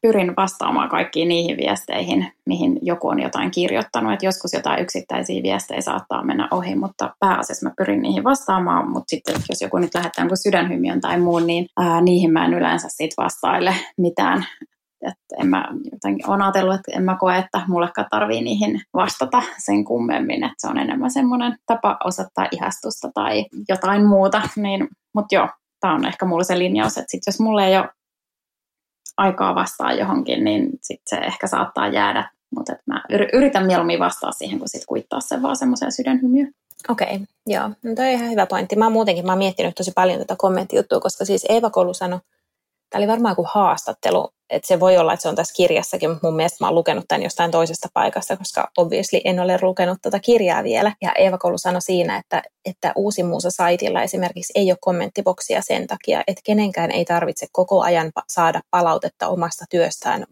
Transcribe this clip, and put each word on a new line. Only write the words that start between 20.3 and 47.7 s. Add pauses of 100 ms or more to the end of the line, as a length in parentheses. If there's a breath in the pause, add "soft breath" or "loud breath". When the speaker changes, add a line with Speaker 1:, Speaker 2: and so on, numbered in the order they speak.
Speaker 1:
Et
se
on
enemmän
semmonen
tapa
osoittaa
ihastusta
tai (240)
jotain
muuta. (140)
Niin, (260)
mut
joo, (300)
tää
on
ehkä
mulla
se
linjaus,
että
sit
jos
mulla
ei
oo (1300)
aikaa
vastaa
johonkin,
niin (120)
sit
se
ehkä
saattaa
jäädä. (260)
Mut
et
mä (100)
yr-,
yritän
mieluummin
vastaa
siihen,
kun
sit
kuittaa
sen
vaan
semmoiseen
sydänhymiöön. (380)
Speaker 2:
Okei, (280)
joo. (140)
No
toi
on
ihan
hyvä
pointti.
Mä
oon
muutenkin,
mä
oon
miettinyt
tosi
paljon
tätä
kommenttijuttua,
koska
siis
Eeva
Kolu
sanoi, (680)
tää
oli
varmaan
joku
haastattelu, (200)
että
se
voi
olla,
että
se
on
tässä
kirjassakin,
mutta
mun
mielestä
mä
oon
lukenut
tän
jostain
toisesta